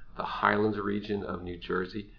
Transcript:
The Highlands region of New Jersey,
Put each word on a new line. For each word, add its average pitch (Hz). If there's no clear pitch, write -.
The -
Highlands 104
region 101
of 90
New 90
Jersey, 92